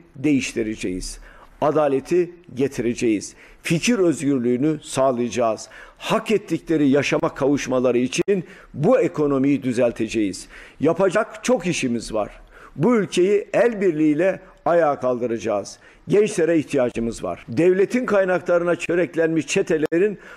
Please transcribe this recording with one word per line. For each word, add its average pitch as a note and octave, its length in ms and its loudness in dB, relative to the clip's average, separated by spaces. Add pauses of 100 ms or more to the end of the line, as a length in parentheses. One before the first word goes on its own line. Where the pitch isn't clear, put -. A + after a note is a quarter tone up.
(160)
değiştireceğiz. A2+ 1040 -4 (420)
Adaleti D3+ 720 0 (220)
getireceğiz. A#2+ 840 -2 (280)
Fikir F#3+ 360 0
özgürlüğünü C#3 840 0
sağlayacağız. A#2+ 840 -2 (280)
Hak G#3+ 340 -2
ettikleri D#3+ 580 0
yaşama C#3+ 440 0
kavuşmaları B2+ 640 0
için E3+ 460 0 (300)
bu D3+ 260 2
ekonomiyi C#3 640 0
düzelteceğiz. A2+ 840 -2 (320)
Yapacak F3+ 640 0
çok G3+ 240 0
işimiz A#2 460 -4
var. - 280 -4 (340)
Bu A3 200 2
ülkeyi G3+ 580 2
el G#3 280 2
birliğiyle D#3+ 580 2 (260)
ayağa D3+ 340 2
kaldıracağız. A2+ 800 -4 (280)
Gençlere E3+ 500 2
ihtiyacımız A#2+ 640 -2
var. F2+ 260 -8
Devletin F#3 560 2
kaynaklarına F3+ 680 0
çöreklenmiş E3 720 -2
çetelerin F3+ 720 0 (180)